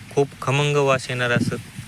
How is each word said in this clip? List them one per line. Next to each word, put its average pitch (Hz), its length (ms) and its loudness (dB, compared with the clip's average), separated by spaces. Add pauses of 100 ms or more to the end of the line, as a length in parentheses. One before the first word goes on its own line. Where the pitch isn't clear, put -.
(140)
खूप 143 160 2 (120)
खमंग 147 360 0
वास 135 320 2
येणार 123 220 -2
असं 120 240 2 (320)